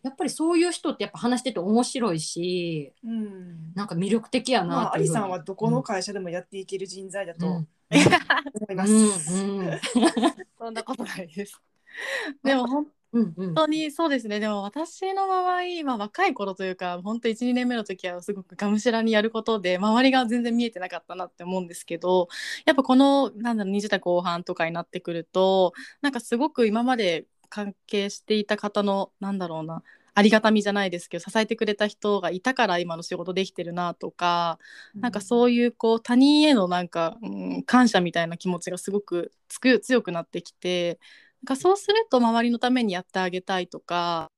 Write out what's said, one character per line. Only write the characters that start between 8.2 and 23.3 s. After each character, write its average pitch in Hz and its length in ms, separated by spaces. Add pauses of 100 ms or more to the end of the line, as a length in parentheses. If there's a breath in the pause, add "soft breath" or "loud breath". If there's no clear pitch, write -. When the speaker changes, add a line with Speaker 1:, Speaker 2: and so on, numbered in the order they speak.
Speaker 2:
い 190 40
ま 190 120
す。 214 60
Speaker 1:
う 190 440
ん、 196 220
う 190 40
ん。 160 160 (360)
Speaker 3:
<laughs> - 420
そ 226 120
ん 226 40
な 226 100
こ 262 120
と 240 80
な - 140
い 180 100
で 175 180
す。 - 160 (800 loud breath)
で 269 120
も、 254 300 (280)
Speaker 1:
う 233 60
ん、 220 40
う - 0
ん。 170 100
Speaker 3:
本 180 220
当 311 120
に 311 220
そ 330 160
う 311 40
で 269 100
す 220 80
ね。 208 120
で 214 80
も 208 140
私 330 520
の 392 140
場 359 300
合、 359 40 (220)
ま 269 100
あ、 220 40
若 214 300
い 330 60
頃 196 200
と 190 100
い 185 80
う 185 40
か、 180 260
本 220 180
当 233 100
一、 220 140
二 247 100
年 247 140
目 240 80
の 220 80
時 190 240
は 180 140
す 202 120
ご 190 100
く - 120
が 208 140
む 214 100
し 208 60
ゃ 240 60
ら 226 100
に 226 120
や 208 80
る 226 100
こ 226 100
と 220 180
で、 180 180
周 220 260
り 269 80
が 262 160
全 240 160
然 233 120
見 240 100
え 226 40
て 180 100
な 185 100
か 175 80
っ - 100
た 180 80
な 180 100
っ 175 60
て - 120
思 185 140
う 185 40
ん 175 60
で 170 60
す - 120
け 170 120
ど、 180 300 (380 loud breath)
や 311 80
っ - 20
ぱ 269 80
こ 254 120
の、 277 360